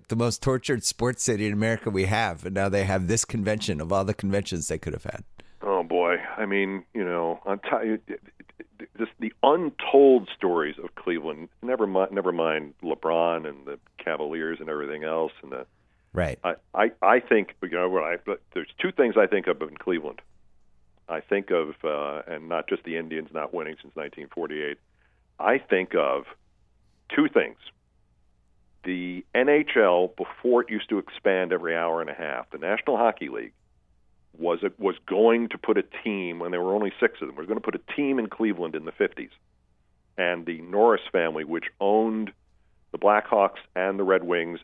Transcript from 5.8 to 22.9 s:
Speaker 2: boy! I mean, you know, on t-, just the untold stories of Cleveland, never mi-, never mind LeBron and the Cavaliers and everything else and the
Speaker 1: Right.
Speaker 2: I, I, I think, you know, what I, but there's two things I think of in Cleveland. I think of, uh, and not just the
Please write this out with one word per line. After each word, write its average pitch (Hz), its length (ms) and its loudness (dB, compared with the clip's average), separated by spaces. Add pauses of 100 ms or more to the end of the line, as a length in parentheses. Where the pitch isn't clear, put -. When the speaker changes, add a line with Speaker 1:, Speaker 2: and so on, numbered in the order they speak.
Speaker 2:
boy! 87 340 2 (220)
I 107 80 -2
mean, 98 380 -2 (100)
you 104 100 -2
know, 85 400 -2
on 98 140 -2
t-, 110 560 -4 (840)
just 113 220 -6
the 110 140 -6 (100)
untold 139 920 6
stories 82 480 0
of - 120 -14
Cleveland, 80 560 -6 (100)
never 120 260 -2
mi-, 95 240 2
never 92 220 0
mind 78 400 0 (100)
LeBron 82 640 0
and 69 200 -12
the 69 120 -10 (200)
Cavaliers 80 600 -4
and 78 120 -10
everything 76 340 -6
else 80 280 -2 (100)
and 67 100 -16
the 65 140 -10 (460)
Speaker 1:
Right. 82 300 -2
Speaker 2:
I, 85 120 -2 (200)
I, 110 160 4 (120)
I 117 180 6
think, 110 420 2
you 92 80 -8
know, 90 180 0
what 92 140 0
I, 85 220 -2
but 101 160 -6 (120)
there's 85 160 -8 (120)
two 127 100 -2
things 117 260 2
I 104 100 8
think 95 200 0
of 78 160 -2
in 76 140 -10
Cleveland. 78 440 -4 (880)
I 80 120 -6
think 98 300 -2
of, 80 240 0 (100)
uh, 73 420 -4
and 80 220 -12
not 82 200 -4
just - 160 -4
the 82 120 -6